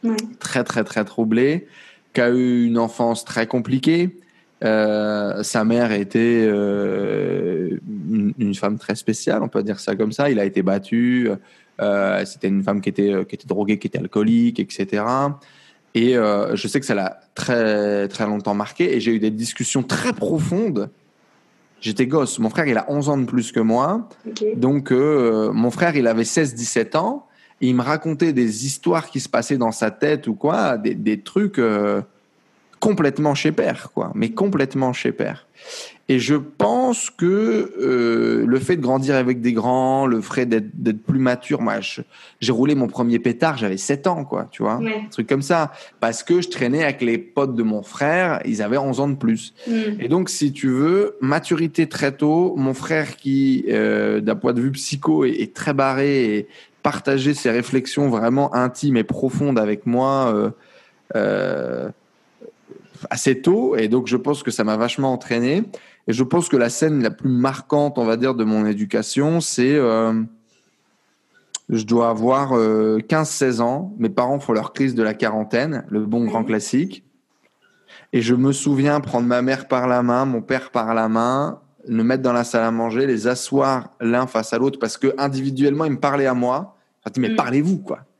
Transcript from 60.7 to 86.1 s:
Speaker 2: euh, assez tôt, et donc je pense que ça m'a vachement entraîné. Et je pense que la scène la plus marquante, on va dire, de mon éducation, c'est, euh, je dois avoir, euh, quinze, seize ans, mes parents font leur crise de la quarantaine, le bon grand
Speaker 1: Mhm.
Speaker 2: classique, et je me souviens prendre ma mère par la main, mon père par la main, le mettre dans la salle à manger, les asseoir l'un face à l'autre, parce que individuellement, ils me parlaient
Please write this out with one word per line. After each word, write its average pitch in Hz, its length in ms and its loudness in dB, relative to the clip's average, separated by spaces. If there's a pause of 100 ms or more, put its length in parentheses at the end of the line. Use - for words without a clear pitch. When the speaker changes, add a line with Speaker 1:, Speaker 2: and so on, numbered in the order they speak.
Speaker 2:
euh, 92 760 -2 (1200)
assez 131 320 0
tôt, 214 340 2
et 113 120 2
donc 123 200 2
je 123 100 0
pense 139 260 -2
que 127 80 -4
ça 113 120 -2
m'a 107 140 0
vachement 120 340 0
entraîné. 123 520 0 (440)
Et 113 60 0
je 127 100 2
pense 165 260 0
que 143 80 2
la 120 120 4
scène 151 320 0
la 113 100 2
plus - 180 -4
marquante, 135 680 0
on 120 80 0
va 113 100 2
dire, 127 200 0
de 117 80 0
mon 107 220 2
éducation, 110 760 0
c'est, 131 340 2
euh, 113 460 2 (1500)
je 113 160 0
dois 117 240 2
avoir, 127 460 0
euh, 110 440 2
quinze, 156 300 0
seize 127 300 0
ans, 143 380 -2
mes 113 120 0
parents 123 300 0
font 131 140 -2
leur 110 200 -2
crise 135 200 0
de 113 100 2
la 110 120 0
quarantaine, 113 720 -2
le 107 120 0
bon 113 240 0
grand 110 160 -2
Speaker 1:
Mhm. - 60 -2
Speaker 2:
classique, 123 560 -2 (1120)
et 120 80 2
je 117 140 4
me 135 160 4
souviens 143 480 2
prendre 120 280 -2
ma 123 140 2
mère 131 260 -2
par 127 200 0
la 123 160 2
main, 123 220 2
mon 123 160 -2
père 127 300 -4
par 113 220 -2
la 113 160 0
main, 123 500 0 (280)
le 113 160 0
mettre 131 180 2
dans 127 120 2
la 120 100 2
salle 117 200 0
à 113 80 2
manger, 113 360 0
les 113 180 0
asseoir 131 640 0 (100)
l'un 123 280 2
face 113 260 -2
à 117 60 0
l'autre, 135 180 0
parce 113 220 -4
que 135 180 2
individuellement, 139 680 0
ils 151 80 0
me 123 60 -4
parlaient 139 280 0